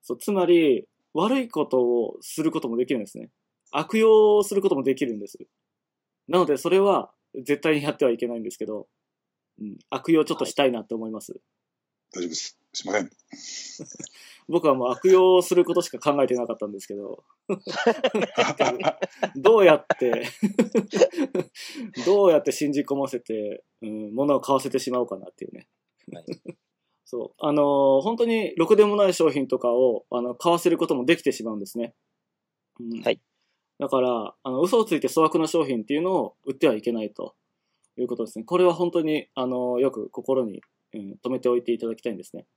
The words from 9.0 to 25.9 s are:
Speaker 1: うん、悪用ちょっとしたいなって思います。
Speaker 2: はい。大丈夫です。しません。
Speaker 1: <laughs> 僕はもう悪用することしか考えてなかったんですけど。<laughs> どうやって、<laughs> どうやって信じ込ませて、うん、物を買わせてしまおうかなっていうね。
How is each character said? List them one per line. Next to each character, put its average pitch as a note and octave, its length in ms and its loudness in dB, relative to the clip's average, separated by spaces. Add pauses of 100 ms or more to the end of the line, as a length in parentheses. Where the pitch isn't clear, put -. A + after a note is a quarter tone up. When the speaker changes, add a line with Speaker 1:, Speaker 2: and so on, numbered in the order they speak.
Speaker 1:
う G#2+ 60 -12
ん、 G2+ 120 -14 (120)
悪 - 240 -2
用 D#3 100 4
ち - 80 -4
ょ D#3 40 -2
っ - 40 -16
と - 60 -2
し - 80 -10
た C#3+ 120 2
い C3 60 4
な A#2 80 -4
っ G#2+ 80 -14
て - 60 -8
思 A2+ 160 -6
い - 20 -10
ま G#2+ 80 -10
す。 - 140 -16
Speaker 2:
は - 60 -18
い。 - 20 -20 (720)
大 F2+ 80 -10
丈 F2 60 -6
夫 - 20 -6
で D#2+ 60 -10
す。 - 220 -12 (140)
し - 160 -12
ま F#2 60 -4
せ G#2 80 2
ん。 E2 100 -10 (720)
Speaker 1:
<laughs> - 640 -20
僕 E3 180 0
は C#3+ 100 6
も B2 100 -2
う B2 60 0
悪 F#3 180 2
用 F#3 320 8
す F3+ 140 -2
る F3 100 6
こ E3+ 80 -4
と F3 80 2
し - 80 -6
か - 100 -12
考 C#3+ 240 2
え B2 40 2
て B2+ 80 0
な A#2+ 120 -4
か A2+ 60 -6
っ G#2+ 40 -8
た G#2 100 -8
ん G#2 40 -10
で G2+ 80 -12
す - 80 -18
け G2+ 80 -10
ど。 - 300 -14 (240)
<laughs> - 1900 -2
ど G3 220 6
う G3+ 80 8
や D#3 100 10
っ - 100 -4 (140)
て、 A#2 240 0 (880)
<laughs> - 960 -8
ど G3+ 220 6
う F3 40 6
や D3+ 60 6
っ - 60 2
て C#3 100 -4
信 C#3+ 180 -4
じ C#3 120 -2
込 C#3 120 -4
ま C#3 140 -4
せ B2 100 -8
て、 G#2+ 420 -8 (200)
う A2+ 80 -12
ん、 G#2+ 260 -10
物 C#3 220 2
を - 20 2
買 - 140 -2
わ C3 80 2
せ C3+ 80 -6
て B2+ 100 -2
し - 100 -6
ま B2 120 -2
お - 20 0
う - 20 -2
か F#2+ 120 -10
な F#2+ 100 -18
っ F2+ 60 -20
て - 100 -16
い - 60 -12
う - 40 -18
ね。 - 140 -20 (460)